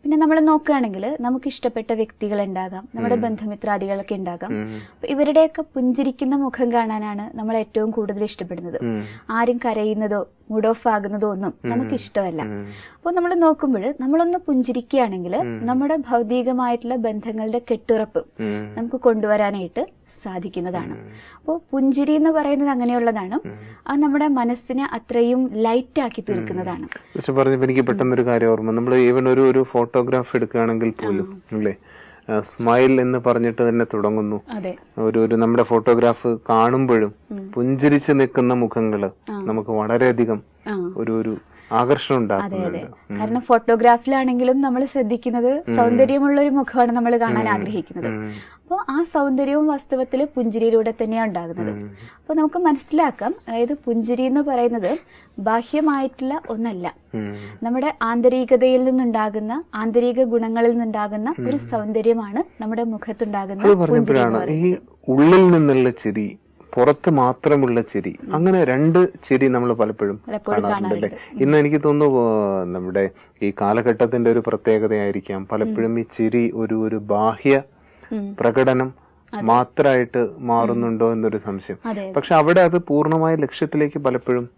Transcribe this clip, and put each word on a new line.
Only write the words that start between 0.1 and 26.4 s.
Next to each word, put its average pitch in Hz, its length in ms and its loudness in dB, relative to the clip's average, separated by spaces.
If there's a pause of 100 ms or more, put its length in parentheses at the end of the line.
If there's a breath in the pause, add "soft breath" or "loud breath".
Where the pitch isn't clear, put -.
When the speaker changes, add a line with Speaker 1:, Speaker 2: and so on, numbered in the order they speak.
Speaker 1:
നമ്മൾ 311 220 4
നോക്കുകയാണെങ്കിൽ 277 800 0
നമുക്ക് 254 260 -4
ഇഷ്ടപ്പെട്ട 240 460 -6
വ്യക്തികൾ 214 500 -4
ഉണ്ടാകാം, 190 520 -8
നമ്മുടെ 226 200 0
Speaker 2:
ഉം. 226 60 -2
Speaker 1:
ബന്ധുമിത്രാദികളൊക്കെ 208 920 -4
ഉണ്ടാകാം. 185 360 -8
Speaker 2:
ഉം. 110 240 -8
Speaker 1:
അപ്പൊ - 320 -14
ഇവരുടെയൊക്കെ 302 540 2
പുഞ്ചിരിക്കുന്ന 262 760 -2
മുഖം 254 380 -2
കാണാനാണ് 214 640 -4
നമ്മൾ 220 200 -2
ഏറ്റവും 220 340 -2
കൂടുതൽ 208 320 -4
ഇഷ്ടപ്പെടുന്നത്. 175 580 -10
Speaker 2:
ഉം. 113 220 -4 (260 loud breath)
Speaker 1:
ആരും 233 360 0
കരയുന്നതോ 214 640 -2 (220)
മൂഡ് 214 160 0
ഓഫ് 226 200 0
ആകുന്നതോ 208 440 -2
ഒന്നും 190 220 -4 (120)
Speaker 2:
ഉം. 240 40 -2
Speaker 1:
നമുക്ക് 240 240 -2
ഇഷ്ടമല്ല. 185 500 -4
Speaker 2:
ഉം. 202 240 -8 (280 loud breath)
Speaker 1:
അപ്പൊ - 160 -6
നമ്മൾ 359 220 0
നോക്കുമ്പോൾ 294 680 2
നമ്മളൊന്ന് 330 360 0
പുഞ്ചിരിക്കുകയാണെങ്കിൽ 240 960 -2
Speaker 2:
ഉം. 233 300 -4
Speaker 1:
നമ്മുടെ 269 300 0
ഭൗതികമായിട്ടുള്ള 240 1000 -2
ബന്ധങ്ങളുടെ 220 680 -4 (100)
കെട്ടുറപ്പ് 220 480 -2
Speaker 2:
ഉം. 208 580 -8
Speaker 1:
നമുക്ക് 233 180 -6
കൊണ്ടുവരാനായിട്ട് 208 920 0 (340)
സാധിക്കുന്നതാണ്. 180 720 -8
Speaker 2:
ഉം. 107 180 -16 (240 loud breath)
Speaker 1:
അപ്പോ 320 260 -6 (100)
പുഞ്ചിരി 269 400 0
എന്ന് 311 180 4
പറയുന്നത് 285 400 0
അങ്ങനെയുള്ളതാണ്. 240 800 -2
Speaker 2:
ഉം. - 60 -12 (340 loud breath)
Speaker 1:
അത് 285 120 0
നമ്മുടെ 294 280 2
മനസ്സിനെ 247 580 -2
അത്രയും 240 680 0
ലൈറ്റ് 233 480 0
ആക്കി 226 280 -6
Speaker 2:
ഉം. 202 40 -2
Speaker 1:
തീർക്കുന്നതാണ്. 180 340 -4 (160)